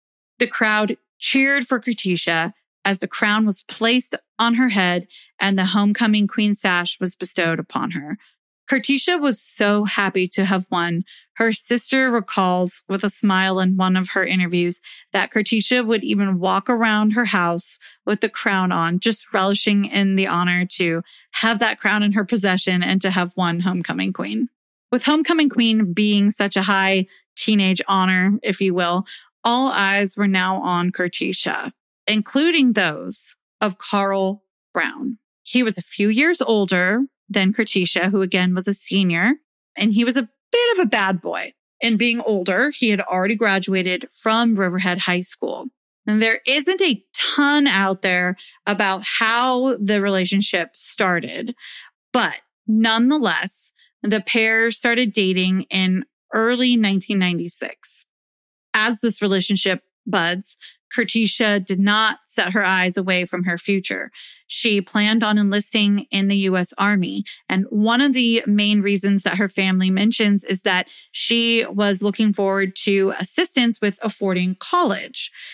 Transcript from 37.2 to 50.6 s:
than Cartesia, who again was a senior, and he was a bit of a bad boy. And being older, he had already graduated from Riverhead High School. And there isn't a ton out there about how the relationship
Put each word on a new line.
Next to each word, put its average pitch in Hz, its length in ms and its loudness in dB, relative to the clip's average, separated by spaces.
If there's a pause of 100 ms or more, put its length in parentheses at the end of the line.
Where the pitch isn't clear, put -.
than 190 240 2
Cartesia, 185 580 0
who 196 120 2
again 185 320 0
was 185 140 -4
a 202 60 0
senior, 185 600 0 (420)
and 214 160 2
he 233 120 2
was 247 120 0
a 247 120 -2 (240)
bit 480 260 2
of 359 40 4
a 233 60 2
bad 196 320 0
boy. - 320 -8 (300)
And 226 160 2
being 233 220 2
older, 202 500 0
he 240 200 0
had 202 100 2
already 185 340 -2
graduated 190 760 0
from 226 460 0
Riverhead 185 420 0
High 180 240 -2
School. - 440 -8 (400)
And 214 160 2
there 226 240 2
isn't 302 340 2
a 302 320 0
ton 285 540 2
out 190 360 0
there 180 340 2 (300)
about 196 360 0 (160)
how 247 580 2
the 208 240 0
relationship 190 760 0